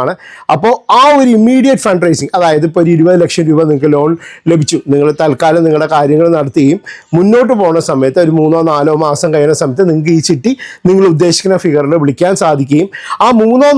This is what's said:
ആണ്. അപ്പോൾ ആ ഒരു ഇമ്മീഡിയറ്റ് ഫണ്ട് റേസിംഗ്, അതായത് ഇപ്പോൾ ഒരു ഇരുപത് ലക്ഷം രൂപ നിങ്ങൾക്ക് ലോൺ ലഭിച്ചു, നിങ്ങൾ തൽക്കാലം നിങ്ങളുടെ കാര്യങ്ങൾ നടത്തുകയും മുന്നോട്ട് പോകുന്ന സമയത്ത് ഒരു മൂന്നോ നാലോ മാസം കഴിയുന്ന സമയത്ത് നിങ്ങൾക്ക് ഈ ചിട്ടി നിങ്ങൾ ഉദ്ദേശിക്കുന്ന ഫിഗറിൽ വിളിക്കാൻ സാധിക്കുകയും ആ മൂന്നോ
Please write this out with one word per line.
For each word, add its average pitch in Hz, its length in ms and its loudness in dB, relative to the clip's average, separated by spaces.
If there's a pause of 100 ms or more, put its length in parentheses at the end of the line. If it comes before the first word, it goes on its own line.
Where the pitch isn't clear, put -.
ആണ്. 147 120 -4 (420)
അപ്പോൾ 226 200 0 (240)
ആ - 20 4 (180)
ഒരു 254 100 2 (100)
ഇമ്മീഡിയറ്റ് 254 480 2
ഫണ്ട് 175 220 0
റേസിംഗ്, 139 300 -4
അതായത് 160 300 0
ഇപ്പോൾ 170 160 0
ഒരു 170 120 0
ഇരുപത് 175 280 2
ലക്ഷം 160 240 -4
രൂപ 156 100 2 (120)
നിങ്ങൾക്ക് 147 260 0
ലോൺ 151 160 0 (400)
ലഭിച്ചു, 156 260 -2 (140)
നിങ്ങൾ 143 160 0 (140)
തൽക്കാലം 156 460 0
നിങ്ങളുടെ 151 280 -2
കാര്യങ്ങൾ 151 400 2
നടത്തുകയും 147 440 0 (360)
മുന്നോട്ട് 226 440 2
പോകുന്ന 165 300 0
സമയത്ത് 135 360 0
ഒരു 160 140 0
മൂന്നോ 160 200 0 (100)
നാലോ 151 240 0 (120)
മാസം 147 280 -2
കഴിയുന്ന 151 280 0
സമയത്ത് 143 280 -2
നിങ്ങൾക്ക് 156 280 0
ഈ - 120 -6
ചിട്ടി 170 220 -2 (320)
നിങ്ങൾ 190 120 2 (160)
ഉദ്ദേശിക്കുന്ന 175 500 0
ഫിഗറിൽ 147 380 0
വിളിക്കാൻ 156 400 -2
സാധിക്കുകയും 151 460 0 (380)
ആ - 20 2 (120)
മൂന്നോ 247 280 2 (100)